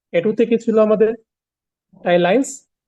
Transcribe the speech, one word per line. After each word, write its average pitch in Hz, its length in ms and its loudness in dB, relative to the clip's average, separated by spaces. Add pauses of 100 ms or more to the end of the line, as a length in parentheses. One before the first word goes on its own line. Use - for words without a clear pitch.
(120)
এ 170 100 -2
টুতে 214 240 0
কি 226 120 0
ছিল 220 200 -2
আমাদের? 214 360 2 (880)
টাইল 175 180 0
লাইনস, 202 480 -2 (200)